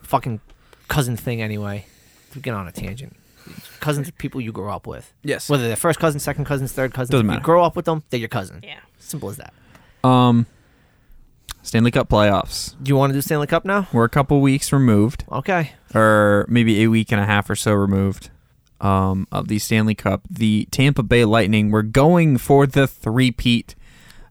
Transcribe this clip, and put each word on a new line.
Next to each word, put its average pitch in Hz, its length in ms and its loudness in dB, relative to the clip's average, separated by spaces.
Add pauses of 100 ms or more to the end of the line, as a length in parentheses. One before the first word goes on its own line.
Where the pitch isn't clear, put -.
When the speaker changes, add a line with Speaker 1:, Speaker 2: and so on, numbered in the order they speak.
Speaker 1:
fucking 120 380 -4 (480)
cousin 127 280 -2
thing 117 240 -8
anyway. 104 440 -8 (500)
We 131 60 -16
get 127 120 -8
on 98 140 -8
a 85 40 -14
tangent. 117 440 -14 (640)
Cousins 147 300 -4
are - 40 -14
people 135 280 -10
you 113 100 -8
grow 98 220 -10
up 87 140 -12
with. - 260 -16 (100)
Speaker 2:
Yes. - 260 -6
Speaker 1:
Whether 131 180 -4
they're 113 80 -4
first 165 240 -2
cousins, 147 240 -4
second 147 220 -6
cousins, 135 280 -6
third 131 200 -4
cousins. 127 180 -6
Speaker 2:
Doesn't 127 140 2
Speaker 1:
If - 20 0
Speaker 2:
matter. - 120 -2
Speaker 1:
you - 60 -10
grow 170 180 4
up 165 120 -2
with 170 100 -8
them, 160 240 -4
they're 127 100 -4
your 113 100 -8
cousin. 95 340 -8
Speaker 3:
Yeah. - 160 -20 (200)
Speaker 1:
Simple 101 300 -12
as 101 80 -12
that. - 160 -20 (540)
Speaker 2:
Um, 123 380 4 (1160)
Stanley 117 280 2
Cup - 180 0
playoffs. 104 760 0
Speaker 1:
Do 135 60 -4
you 143 60 2
wanna 139 180 2
do 139 80 -2
Stanley 147 260 -4
Cup 165 180 -2
now? 196 260 -2
Speaker 2:
We're 117 140 2
a 117 40 0
couple 143 320 2
weeks 139 300 0
removed. 117 600 2
Speaker 1:
Okay. 165 400 -2 (240)
Speaker 2:
Or 107 520 4
maybe 113 360 2
a 113 60 4
week 113 220 0
and 110 100 2
a 101 40 0
half 101 240 0
or 101 60 -4
so 107 180 0
removed, 98 560 0 (520)
um, 95 500 0
of 98 160 -6
the 107 120 -4
Stanley 107 360 0
Cup. 98 340 -4
The 107 420 -2
Tampa 139 320 2
Bay 120 220 4
Lightning 107 460 2
were 107 120 2
going 143 540 4
for 139 300 4
the 139 200 2
three-peat 120 880 0 (560)